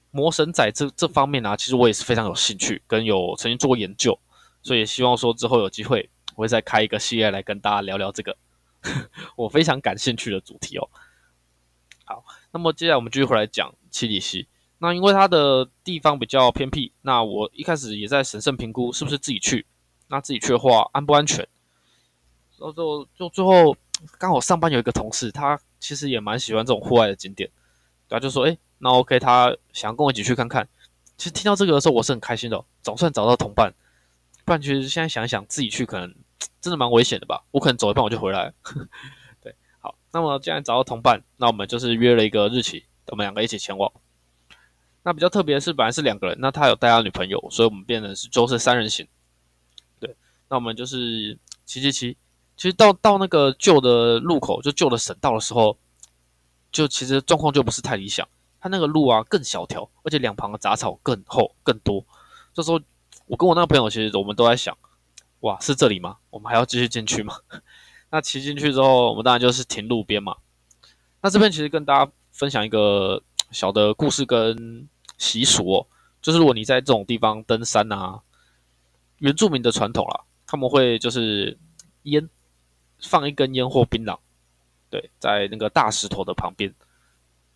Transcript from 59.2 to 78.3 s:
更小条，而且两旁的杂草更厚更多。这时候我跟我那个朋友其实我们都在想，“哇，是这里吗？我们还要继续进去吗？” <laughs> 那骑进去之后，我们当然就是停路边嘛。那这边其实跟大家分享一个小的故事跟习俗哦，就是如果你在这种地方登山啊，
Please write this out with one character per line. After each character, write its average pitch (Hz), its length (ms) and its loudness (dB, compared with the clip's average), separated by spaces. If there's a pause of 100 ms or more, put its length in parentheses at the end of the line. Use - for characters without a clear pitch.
更 156 200 -2
小 90 220 -8
条， 87 240 -12 (140)
而 151 80 -8
且 147 80 -2
两 113 180 -4
旁 104 160 -10
的 107 60 -10
杂 101 180 0
草 104 260 -6
更 110 240 -4
厚 - 360 0
更 110 160 0
多。 101 260 -4 (480)
这 170 100 -6
时 156 80 -4
候 165 80 2 (480)
我 120 100 -8
跟 180 120 4
我 170 60 6
那 175 80 4
个 170 40 2
朋 147 120 4
友 113 100 2
其 110 180 -4
实 104 80 -6
我 98 80 0
们 101 140 -6
都 117 100 4
在 117 80 6
想 - 220 -6 (640)
，“哇， 98 180 -4
是 - 160 -4
这 131 140 4
里 101 100 0
吗？ 90 200 -12 (100)
我 - 100 -20
们 110 120 -12
还 117 60 2
要 123 100 4
继 123 120 -4
续 123 80 -2
进 113 200 -8
去 107 160 -6
吗？” - 160 -12 (500)
<laughs> - 220 -20
那 156 100 -2
骑 139 220 -8
进 143 120 -6
去 143 180 0
之 131 100 4
后， 127 260 6
我 113 60 0
们 107 100 -6
当 127 80 4
然 120 80 2
就 123 100 4
是 127 140 -2
停 110 240 -10
路 113 160 0
边 104 180 -2
嘛。 98 140 -8 (840)
那 196 80 2
这 196 80 4
边 208 120 6
其 156 60 -8
实 151 140 -4
跟 151 160 -2
大 139 180 6
家 139 80 -8 (180)
分 139 200 -4
享 127 120 -2
一 110 60 -4
个 101 540 2 (280)
小 - 220 -2
的 104 220 4
故 147 160 0
事 135 160 -4
跟 117 600 -2 (300)
习 - 280 -2
俗 90 240 2
哦， 95 180 2 (360)
就 156 100 0
是 170 60 4
如 165 60 8
果 135 100 8
你 107 100 -6
在 127 160 2
这 131 120 2
种 104 120 2
地 117 140 -4
方 110 240 0
登 113 220 -2
山 110 260 0
啊， 98 300 -8 (1000)